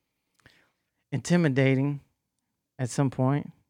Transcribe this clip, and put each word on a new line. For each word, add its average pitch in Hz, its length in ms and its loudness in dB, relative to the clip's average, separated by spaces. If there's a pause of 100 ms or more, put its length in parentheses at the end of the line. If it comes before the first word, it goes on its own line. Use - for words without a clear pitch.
(1120)
intimidating 139 880 0 (800)
at 127 100 -4
some 139 220 0
point. 135 400 -2 (200)